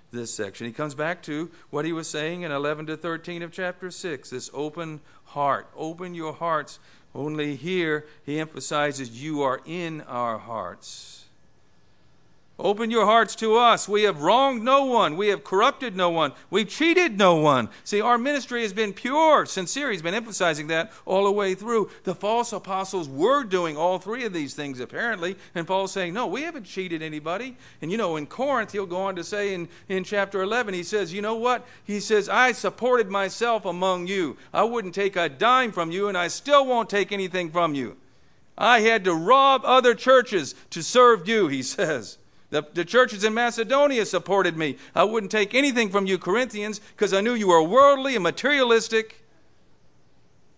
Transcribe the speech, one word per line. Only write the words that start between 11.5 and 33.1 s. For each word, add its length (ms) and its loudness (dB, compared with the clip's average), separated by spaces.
Open 320 -2
your 160 2
hearts 300 4
to 220 2
us. 320 4
We 140 2
have 180 0
wronged 420 2
no 220 4
one. 320 2
We 100 0
have 160 0
corrupted 500 0
no 160 0
one. 220 0
We've 200 0
cheated 480 2
no 180 6
one. 320 4
See, 160 -2
our 180 4
ministry 440 -4
has 100 -4
been 220 -2
pure, 520 4
sincere. 460 -4
He's 100 -4
been 120 -4
emphasizing 540 -2
that 260 -2
all 220 0
the 80 2
way 200 -2
through. 360 -2
The 100 -4
false 380 -2
apostles 560 -6
were 340 2
doing 320 -2
all 240 0
three 240 -8
of 80 -6
these 220 -6
things, 260 -8
apparently. 560 -6
And 140 -6
Paul's 240 -2
saying, 220 -6
"No, 140 -4
we 160 -6
haven't 200 -10
cheated 380 -8
anybody." 560 -8
And, 100 -6
you 60 -4
know, 180 -2
in 100 -6
Corinth, 460 -2
he'll 140 -6
go 160 -6
on 160 -4
to 80 -8
say 280 -4
in, 140 -8
in 160 -4
chapter 360 -2
eleven, 320 -2
he 100 -6
says, 280 -4
"You 100 -8
know 140 -4
what?" 320 -2
He 160 -6
says, 300 2
"I 240 4
supported 560 0
myself 560 -2